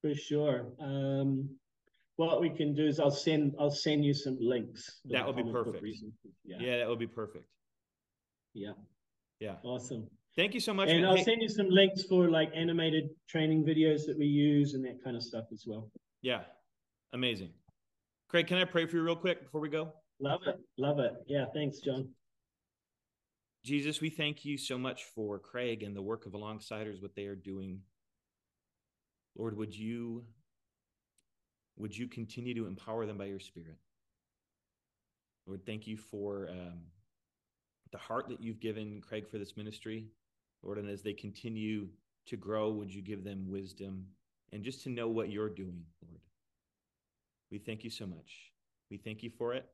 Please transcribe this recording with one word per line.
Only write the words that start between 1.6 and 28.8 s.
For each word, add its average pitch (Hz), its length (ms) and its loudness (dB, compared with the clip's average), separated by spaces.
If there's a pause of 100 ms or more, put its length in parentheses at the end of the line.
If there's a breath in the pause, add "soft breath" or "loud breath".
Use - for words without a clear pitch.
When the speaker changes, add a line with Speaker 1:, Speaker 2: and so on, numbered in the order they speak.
Speaker 1:
what 165 240 4
we 170 80 4
can 147 240 2
do 151 140 4
is 139 120 2
I'll 143 120 6
send, 151 460 4
I'll 143 140 4
send 147 320 2
you 143 100 6
some 135 280 -2
links - 640 -2
for 131 100 -4
Speaker 2:
That 127 80 2
Speaker 1:
the - 60 0
Speaker 2:
would 127 100 -2
be 123 60 0
Speaker 1:
comic 113 100 -2
book 120 120 0
Speaker 2:
perfect. 101 180 -6
Speaker 1:
resources. 110 500 -12 (100)
Yeah. 95 160 -14
Speaker 2:
Yeah, 123 200 2
that 117 100 0
would 117 100 0
be 117 80 -2
perfect. - 400 -10 (1040)
Speaker 1:
Yeah. 101 200 -8 (680)
Speaker 2:
Yeah. 101 240 -6
Speaker 1:
Awesome. 120 460 -6 (260)
Speaker 2:
Thank 196 180 2
you 247 60 -2
so 208 140 -2
much, 196 160 4
Speaker 1:
And 165 120 8
Speaker 2:
man. 190 80 6
Speaker 1:
I'll 190 60 12
Speaker 2:
Hey. 185 80 6
Speaker 1:
send 226 180 6
you 220 60 2
some 196 220 2
links 190 340 8
for, 180 260 8
like, 156 240 6
animated 160 560 2 (200)
training 156 340 6
videos 156 440 6
that 139 100 0
we 147 80 2
use 147 480 6
and 131 100 -2
that 123 180 -8
kind 123 140 -4
of 117 80 -6
stuff 113 300 -6
as 107 120 -14
well. 110 240 -8 (320)
Speaker 2:
Yeah. 120 220 0 (680)
Amazing. 120 400 -2 (720)
Craig, 170 200 2
can 180 100 2
I 185 80 4
pray 170 220 2
for 170 100 0
you 160 60 4
real 165 120 2
quick 170 280 0
before 151 180 -6
we 151 80 -4
go? 160 240 -2 (260)
Speaker 1:
Love 139 280 0
it. - 120 -2 (180)
Love 143 220 2
it. 117 140 2 (140)
Yeah. 143 260 2
Thanks, 147 260 -2
John. 135 300 -2 (1500)
Speaker 2:
Jesus, 147 360 -2
we 160 120 -2
thank 147 340 -4
you 143 140 -4
so 127 180 -4
much 127 280 -6
for 104 340 -6
Craig 120 420 -6
and 101 140 -8
the 98 60 -8
work 110 260 -6
of 92 60 -12
Alongsiders, 107 680 -10
what 98 140 -14
they 101 100 -8
are 101 100 -8
doing. 95 460 -10 (1500)